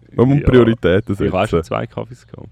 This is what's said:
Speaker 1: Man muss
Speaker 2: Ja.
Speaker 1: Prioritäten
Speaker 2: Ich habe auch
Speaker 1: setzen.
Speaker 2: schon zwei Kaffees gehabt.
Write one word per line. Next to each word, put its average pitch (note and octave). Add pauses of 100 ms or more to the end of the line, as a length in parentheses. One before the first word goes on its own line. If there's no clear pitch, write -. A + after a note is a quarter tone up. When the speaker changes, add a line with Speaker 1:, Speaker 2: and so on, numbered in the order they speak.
(180)
Speaker 1:
Man B2+
muss C#3
Speaker 2:
Ja. -
Speaker 1:
Prioritäten A2+
Speaker 2:
Ich G2
habe C#2
auch F#2
Speaker 1:
setzen. G#2+
Speaker 2:
schon E2
zwei A2
Kaffees A2+
gehabt. -